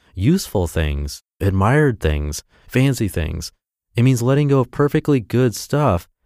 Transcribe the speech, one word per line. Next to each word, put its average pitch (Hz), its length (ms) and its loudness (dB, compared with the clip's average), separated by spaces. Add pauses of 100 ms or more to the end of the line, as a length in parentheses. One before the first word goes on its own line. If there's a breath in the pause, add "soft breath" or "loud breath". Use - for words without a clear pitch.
(140)
useful 107 540 0
things, 73 560 -4 (160)
admired 107 640 2
things, 73 420 -4 (240 soft breath)
fancy 131 400 0
things. 82 460 -6 (420)
It 120 80 2
means 127 180 4
letting 139 280 2
go 139 100 4
of 123 100 -2
perfectly 147 520 0
good 117 340 0
stuff 139 540 -2 (160)